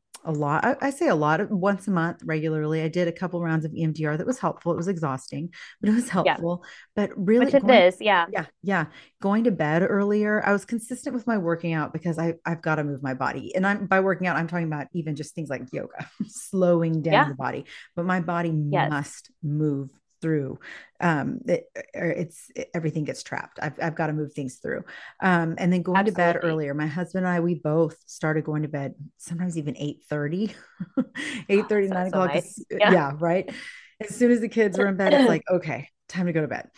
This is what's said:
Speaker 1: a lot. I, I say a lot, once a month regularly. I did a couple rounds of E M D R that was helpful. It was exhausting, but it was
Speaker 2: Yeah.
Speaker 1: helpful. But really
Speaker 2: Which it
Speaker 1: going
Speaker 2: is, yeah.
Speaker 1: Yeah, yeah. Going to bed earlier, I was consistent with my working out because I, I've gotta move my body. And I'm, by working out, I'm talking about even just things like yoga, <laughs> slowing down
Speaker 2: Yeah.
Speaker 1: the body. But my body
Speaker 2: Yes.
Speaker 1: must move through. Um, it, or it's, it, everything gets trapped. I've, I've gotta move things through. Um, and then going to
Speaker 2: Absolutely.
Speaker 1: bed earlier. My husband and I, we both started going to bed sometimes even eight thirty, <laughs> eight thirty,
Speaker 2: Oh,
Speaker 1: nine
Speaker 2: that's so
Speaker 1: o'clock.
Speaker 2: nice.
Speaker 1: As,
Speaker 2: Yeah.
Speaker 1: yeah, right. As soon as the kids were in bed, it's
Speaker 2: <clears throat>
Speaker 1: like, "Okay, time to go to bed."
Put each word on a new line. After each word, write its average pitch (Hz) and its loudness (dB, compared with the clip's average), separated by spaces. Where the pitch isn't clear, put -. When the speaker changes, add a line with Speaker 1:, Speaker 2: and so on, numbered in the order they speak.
Speaker 1:
a 165 -6
lot. 147 0
I, 247 2
I 277 0
say 294 0
a 190 4
lot, 156 2
once 196 0
a - -2
month 170 0
regularly. 156 -2
I 160 -2
did 170 0
a 170 -4
couple 175 -4
rounds 160 0
of 160 -6
E 165 -2
M 160 0
D 156 -2
R 151 0
that 156 -4
was 247 -2
helpful. 170 -2
It - 0
was 165 -4
exhausting, 156 -6
but 208 0
it 214 6
was 233 0
Speaker 2:
Yeah. - -10
Speaker 1:
helpful. 175 0
But 202 0
really 220 4
Speaker 2:
Which 277 -2
it 269 6
Speaker 1:
going 226 8
Speaker 2:
is, 185 6
yeah. 190 4
Speaker 1:
Yeah, 165 -4
yeah. 175 0
Going 208 2
to 247 6
bed 160 2
earlier, 208 2
I 196 4
was 202 0
consistent 240 -6
with 247 -4
my 226 0
working 165 -2
out 151 -2
because 160 -4
I, 165 0
I've 165 -4
gotta 156 0
move 139 -6
my 131 -2
body. 131 -4
And 190 0
I'm, 202 -2
by 190 4
working 185 0
out, 156 0
I'm 165 -2
talking 165 -4
about 147 -6
even 156 -4
just 147 -10
things 147 -8
like 123 -6
yoga, - -8
<laughs> 214 -6
slowing 170 2
down 160 2
Speaker 2:
Yeah. 262 6
Speaker 1:
the 143 -6
body. 131 -6
But 175 -4
my 185 0
body 170 -2
Speaker 2:
Yes. 151 0
Speaker 1:
must - -8
move 147 -2
through. 151 -2
Um, 156 0
it, - 0
or - -6
it's, - -6
it, - -10
everything 160 -4
gets - -8
trapped. - -12
I've, 147 -6
I've 160 -4
gotta 156 -2
move 151 -6
things 139 -8
through. - -6
Um, 170 2
and 180 2
then 180 2
going 185 2
to 208 0
Speaker 2:
Absolutely. 170 2
Speaker 1:
bed 170 0
earlier. 156 -2
My 151 -2
husband 175 -4
and 180 0
I, 175 0
we 170 0
both 160 0
started 156 -2
going 151 -2
to 151 -4
bed 143 -6
sometimes 170 -6
even 147 -6
eight 147 -8
thirty, 151 -4
<laughs> 262 -6
eight 202 2
thirty, 202 2
Speaker 2:
Oh, - -2
Speaker 1:
nine 180 -2
Speaker 2:
that's 185 -4
so 190 2
Speaker 1:
o'clock. 165 0
Speaker 2:
nice. - -4
Speaker 1:
As, - -6
Speaker 2:
Yeah. 208 8
Speaker 1:
yeah, 147 4
right. 170 0
As 208 -10
soon 240 4
as 240 6
the 220 -2
kids 208 2
were 202 4
in 196 2
bed, 190 4
it's 277 8
Speaker 2:
<clears throat> - -
Speaker 1:
like, 170 4
"Okay, 156 -2
time 180 -2
to 175 0
go 160 2
to 151 -2
bed." 123 -8